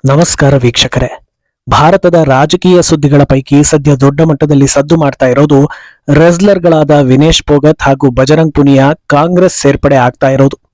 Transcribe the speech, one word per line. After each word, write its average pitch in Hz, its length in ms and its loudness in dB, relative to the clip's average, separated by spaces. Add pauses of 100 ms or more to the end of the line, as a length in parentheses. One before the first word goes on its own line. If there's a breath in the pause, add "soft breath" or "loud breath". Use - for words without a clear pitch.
ನಮಸ್ಕಾರ 143 520 0
ವೀಕ್ಷಕರೇ, - 680 -4 (440)
ಭಾರತದ 170 440 0
ರಾಜಕೀಯ 160 680 0
ಸುದ್ದಿಗಳ 143 420 0
ಪೈಕಿ 143 400 0
ಸದ್ಯ 147 320 0
ದೊಡ್ಡ 139 260 0
ಮಟ್ಟದಲ್ಲಿ 147 460 0
ಸದ್ದು 147 300 -2
ಮಾಡ್ತಾ 139 300 -2
ಇರೋದು 143 420 0 (400 loud breath)
ರೆಸ್ಲರ್‌ಗಳಾದ 170 800 2
ವಿನೇಶ್ 143 520 2
ಪೋಗತ್ 147 380 0
ಹಾಗೂ 139 300 -2
ಬಜರಂಗ್ 147 420 0
ಪುನಿಯಾ 139 400 2 (140)
ಕಾಂಗ್ರೆಸ್ 175 480 -2
ಸೇರ್ಪಡೆ 139 400 -2
ಆಗ್ತಾ 127 340 -2
ಇರೋದು. 135 300 -2 (140)